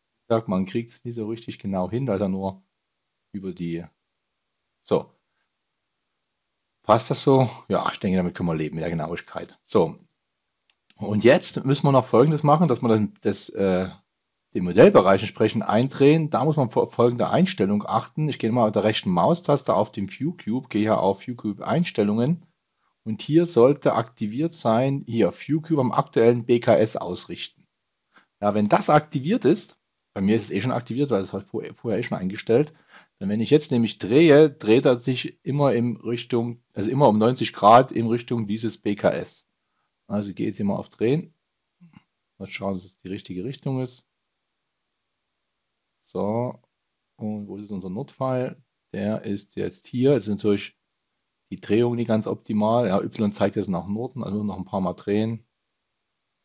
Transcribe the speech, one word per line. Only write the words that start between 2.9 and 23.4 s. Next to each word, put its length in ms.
über 200
die, 320
so. 280
Passt 220
das 140
so? 260
Ja, 220
ich 80
denke, 200
damit 160
können 160
wir 40
leben, 200
mit 80
der 80
Genauigkeit. 720
So. 340
Und 280
jetzt 400
müssen 220
wir 60
noch 120
Folgendes 380
machen, 260
dass 140
wir 60
das, 200
das, 260
äh, 400
den 120
Modellbereich 580
entsprechend 400
eindrehen. 640
Da 160
muss 120
man 120
fo-, 180
folgende 440
Einstellung 560
achten. 420
Ich 100
gehe 140
mal 140
mit 100
der 80
rechten 260
Maustaste 640
auf 180
den 180
View 260
Cube, 320
gehe 140
hier 180
auf 260
View 100
Cube 300
Einstellungen. 800
Und 200
hier 240